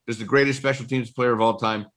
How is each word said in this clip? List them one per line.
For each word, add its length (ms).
Does 120
the 60
greatest 340
special 280
teams 240
player 220
of 80
all 160
time 300